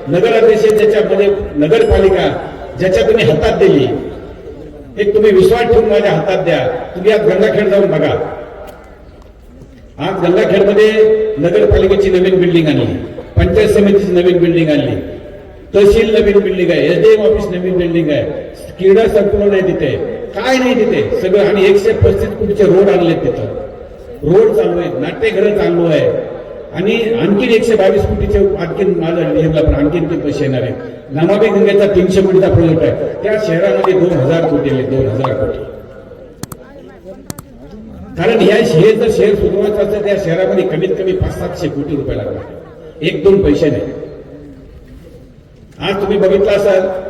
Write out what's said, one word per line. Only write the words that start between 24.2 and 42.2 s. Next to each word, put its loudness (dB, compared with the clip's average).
रोड 4
चालू 0
आहेत, -4
नाट्यगृह -2
चालू 0
आहे. -2
आणि -2
आणखीन 0
एकशे 2
बावीस 2
कोटीचे -2
आणखीन -2
माझं -2
हे 0
पण 2
आणखीन -2
ते -4
पैसे -4
येणार -2
आहे. -4
नमामि 2
गंगेचा 2
तीनशे 2
कोटीचा 2
प्रोजेक्ट 2
आहे, -4
त्या -2
शहरामध्ये 0
दोन 2
हजार 0
कोटी -2
आले, 0
दोन -2
हजार -4
कोटी. -6
कारण 2
ह्या, 4
हे 4
जर 0
शहर 2
सुधारायचं -2
असेल, -4
त्या 0
शहरामध्ये 0
कमीत -2
कमी -2
पाच -4
सातशे -8
कोटी -6
रुपये -6
लागणार, -8